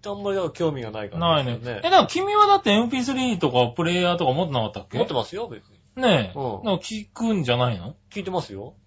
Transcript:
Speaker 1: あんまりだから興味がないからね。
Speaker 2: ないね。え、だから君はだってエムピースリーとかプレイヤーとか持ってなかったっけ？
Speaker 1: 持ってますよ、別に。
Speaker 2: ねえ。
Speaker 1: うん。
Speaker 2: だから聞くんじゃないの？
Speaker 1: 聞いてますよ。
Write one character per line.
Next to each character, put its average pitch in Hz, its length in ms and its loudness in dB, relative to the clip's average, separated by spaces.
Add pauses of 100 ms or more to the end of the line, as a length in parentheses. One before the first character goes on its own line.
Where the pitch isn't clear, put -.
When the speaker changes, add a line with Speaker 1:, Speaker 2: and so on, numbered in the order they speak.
Speaker 1:
あ 208 80 -8
ん 202 100 -10
ま 202 60 -2
り 196 80 0
だ 190 60 0
か 165 40 -2
ら - 60 -6
興 165 180 0
味 135 120 -8
が 110 80 -8
な 107 120 -8
い 101 60 -10
か 165 80 -8
ら 165 260 4
ね。 123 80 -2
Speaker 2:
な 117 60 -4
い 113 40 -10
ね。 117 180 -8
え、 - 20 -12
だ 339 80 -2
か 381 140 6
ら - 40 0
君 392 260 -2
は 415 140 6
だ 403 80 6
っ 392 60 2
て 214 100 2
エ 208 80 6
ム 233 100 0
ピ 262 100 -2
ー 247 40 0
ス 262 100 -2
リ 254 200 0
ー 180 60 -2
と 147 120 2
か 123 240 4
プ 170 80 0
レ 175 160 2
イ - 20 2
ヤ 175 120 2
ー 175 40 -2
と 175 80 0
か 131 60 2
持 165 140 0
っ - 20 -6
て 143 60 -6
な 123 80 0
か 107 60 -2
っ - 40 -6
た 101 100 -10
っ - 80 -18
け？ - 80 -6
Speaker 1:
持 - 60 2
っ - 40 0
て 160 60 -6
ま 117 120 0
す - 100 -14
よ、 214 140 -8
別 110 180 -16
に。 - 340 -14
Speaker 2:
ね 147 320 2
え。 143 60 -10
Speaker 1:
う - 20 -4
ん。 123 180 -4
Speaker 2:
だ 107 40 -14
か 226 80 -4
ら 180 60 0
聞 214 360 -10
く 226 200 -2
ん 180 100 0
じ 123 80 0
ゃ 120 60 4
な 123 160 2
い 98 40 -6
の？ 90 180 -12 (140)
Speaker 1:
聞 202 120 -10
い - 20 -10
て 185 80 -8
ま 180 100 -2
す 107 120 -12
よ。 110 220 -14 (120)